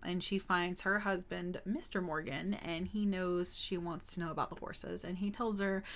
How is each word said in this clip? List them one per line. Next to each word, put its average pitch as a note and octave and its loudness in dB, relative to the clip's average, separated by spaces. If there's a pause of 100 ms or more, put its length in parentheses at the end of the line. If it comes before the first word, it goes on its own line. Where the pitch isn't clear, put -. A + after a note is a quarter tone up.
and F3+ 0
she G3 0
finds F3+ 2
her G3+ 4
husband, F3+ -2
Mister G#3 0
Morgan, D#3+ 0
and E3+ -2
he G#3 2
knows F3+ 2
she - -2
wants E3+ -2
to F3+ -4
know E3+ 0
about D3+ 0
the E3 -8
horses, - -4
and F3+ -4
he G3+ 2
tells G#3+ 0
her G3 4 (120)